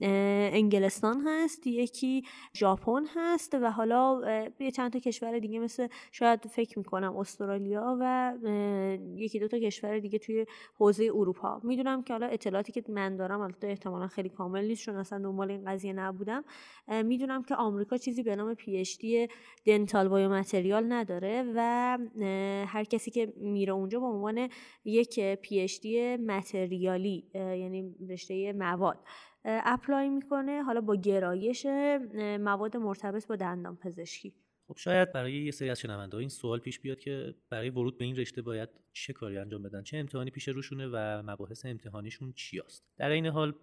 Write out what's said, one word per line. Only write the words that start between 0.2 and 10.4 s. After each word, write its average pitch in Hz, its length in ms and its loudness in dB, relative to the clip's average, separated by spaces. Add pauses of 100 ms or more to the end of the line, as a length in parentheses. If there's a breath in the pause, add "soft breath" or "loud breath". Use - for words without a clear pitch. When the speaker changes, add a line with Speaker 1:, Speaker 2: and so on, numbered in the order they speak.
Speaker 1:
انگلستان 208 720 4
هست، 311 400 0
یکی 247 560 0 (300 loud breath)
ژاپن 220 520 4 (100)
هست 339 460 0
و 233 100 4
حالا، 240 500 4
اه، 220 280 -2 (100)
یه 269 120 -2
چند 247 220 -2
تا 254 60 0
کشور 233 400 -2
دیگه 220 200 -4
مثل 233 280 -2 (240 loud breath)
شاید 233 360 4
فکر 226 320 -2
می‌کنم 190 380 -2
استرالیا 202 800 -2
و، 254 340 2 (120)
اه، 202 480 0 (260)
یکی 220 200 -2
دو 214 80 0
تا 233 120 0
کشور 214 400 0
دیگه 208 200 -2
توی 220 260 0 (280 loud breath)